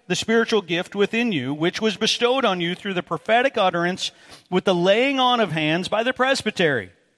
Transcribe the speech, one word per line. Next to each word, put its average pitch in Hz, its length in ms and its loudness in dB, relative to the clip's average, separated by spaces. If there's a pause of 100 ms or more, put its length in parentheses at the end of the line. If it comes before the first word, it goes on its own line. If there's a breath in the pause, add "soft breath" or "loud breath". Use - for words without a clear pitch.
the 175 80 -2
spiritual 226 460 2
gift 175 340 -4
within 220 360 0
you, 135 220 -2
which 165 280 -2
was 214 140 0
bestowed 240 480 0
on 190 160 0
you 170 160 -2
through 196 200 -6
the 175 80 -4
prophetic 233 540 0
utterance 180 540 -2 (380 loud breath)
with 180 160 0
the 190 100 2
laying 226 440 2
on 247 200 2
of 190 120 0
hands 160 360 -2
by 214 160 0
the 254 100 0
presbytery. 180 760 0 (260)